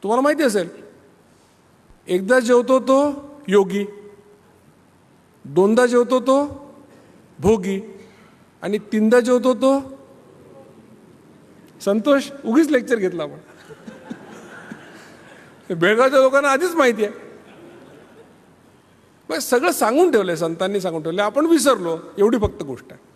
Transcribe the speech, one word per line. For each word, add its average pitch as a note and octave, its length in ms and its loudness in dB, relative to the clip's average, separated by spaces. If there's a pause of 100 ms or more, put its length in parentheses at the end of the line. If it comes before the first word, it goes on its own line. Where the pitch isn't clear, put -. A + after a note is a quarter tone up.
तुम्हाला A3+ 200 -2
माहिती D4 200 0
असेल, G3+ 260 0 (1400)
एकदा F#3+ 320 0
जेवतो B3 400 2
तो C#4+ 500 0 (180)
योगी, G3 360 2 (1600)
दोनदा G3+ 420 2
जेवतो B3 340 2
तो C#4 480 -2 (720)
भोगी G3 640 -2 (600)
आणि G#3 160 -4
तीनदा A3 420 2
जेवतो B3 340 2
तो C4+ 440 -2 (1900)
संतोष. C4+ 460 0 (140)
उगीच C4+ 240 2
लेक्चर A#3+ 280 0
घेतलं F3+ 260 -4
आपण. C#3+ 120 -10 (2500)
<laughs> - 0 -
बेळगावच्या A3+ 460 4
लोकांना C#4 280 4
आधीच D#4+ 260 0
माहिती A#3+ 300 2
आहे. G#3 80 -6 (2250)
मग D#4+ 100 -6
सगळं C4+ 320 0
सांगून C#4+ 400 2
ठेवलंय, F#3 260 0
संतांनी F3 440 -4
सांगून E3 220 -6
ठेवलंय, E3+ 220 -4
आपण B3 220 -2
विसरलो, A3+ 520 2 (200)
एवढी A3+ 200 2
फक्त G3+ 240 -4
गोष्ट C3+ 280 -14
आहे. - 100 -20 (160)